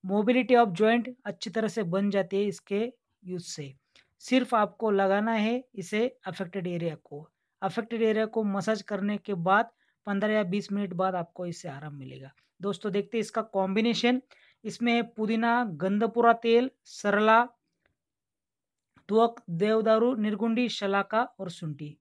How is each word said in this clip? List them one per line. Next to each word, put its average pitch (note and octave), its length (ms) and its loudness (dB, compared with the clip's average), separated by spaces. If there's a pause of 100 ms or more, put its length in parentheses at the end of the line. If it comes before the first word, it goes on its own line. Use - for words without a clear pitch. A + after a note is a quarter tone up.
mobility A#3 580 4
of F#3+ 100 -2
joint A3+ 380 2 (120)
अच्छी F3 260 -10
तरह A3 180 -2
से A3 140 -4
बन G3 280 0
जाती F#3+ 260 -2
है G3+ 80 0
इसके G#3 480 -4 (320)
यूज़ F3+ 180 -8
से। C#3 320 -12 (440)
सिर्फ B3 360 0
आपको G#3+ 360 0
लगाना G3 420 2
है A3+ 320 -2 (100)
इसे G#3+ 520 -4
अफेक्टेड F3+ 400 -8
एरिया E3+ 280 -4
को। D3 360 -18 (320)
अफेक्टेड A3 400 -4
एरिया A3 240 2
को A3 180 -2
मसाज G3+ 380 -2
करने G3+ 340 -4
के G3+ 180 -6
बाद F#3+ 360 2 (360)
पन्द्रह G3+ 260 0
या G#3+ 100 2
बीस G3 300 -4
मिनट G3+ 200 -4
बाद F#3 220 -2
आपको F3 320 -8
इससे E3+ 220 -10
आराम C#3+ 260 -12
मिलेगा। C3 380 -16 (280)
दोस्तों, G3 320 -2
देखते G3+ 260 -2
हैं - 20 0
इसका A3 220 -4
कॉम्बिनेशन। A3 800 2 (420)
इसमें A#3 280 -2
है A#3 100 2
पुदीना, A#3 640 0
गंधपुरा G#3+ 680 2
तेल, A#3 380 4 (140)
सरला, G#3+ 600 4 (1600)
तुवक, A3+ 420 4
देवदारू, A3 640 2
निर्गुंडी, A3 540 0
शलाका G3 540 -2
और F#3+ 280 -8
शुंठी। D3+ 500 -10